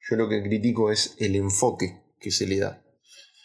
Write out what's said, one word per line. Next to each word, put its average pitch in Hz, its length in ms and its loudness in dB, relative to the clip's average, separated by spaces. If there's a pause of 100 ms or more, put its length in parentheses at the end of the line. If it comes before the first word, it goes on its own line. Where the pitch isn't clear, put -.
Yo 113 80 0
lo 110 120 2
que 104 140 -2
critico 107 480 2
es - 280 -2
el 101 180 0
enfoque 98 640 0 (160)
que 101 120 -8
se 98 160 0
le 95 120 -2
da. 95 260 -4 (600)